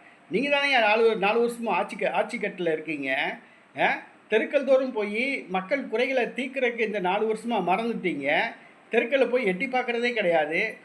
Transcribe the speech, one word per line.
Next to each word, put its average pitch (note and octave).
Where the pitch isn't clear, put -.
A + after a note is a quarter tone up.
நீங்க B3+
தானே C#4+
நாலு, A3+
நாலு A3+
வருஷமா A#3
ஆட்சி G3+
க-, F#3+
ஆட்சி A3
கட்டுல F3+
இருக்கீங்க. D#3
ஆ? A#3+
தெருக்கள் C#4+
தோறும் C4
போய் A3
மக்கள் F#3
குறைகளை B3
தீர்க்கறதுக்கு A#3+
இந்த G#3
நாலு G#3+
வருஷமா A#3
மறந்துட்டீங்க. F3+
தெருக்களை B3
போய் B3
எட்டி F#3
பார்க்கறதே A#3+
கிடையாது. F3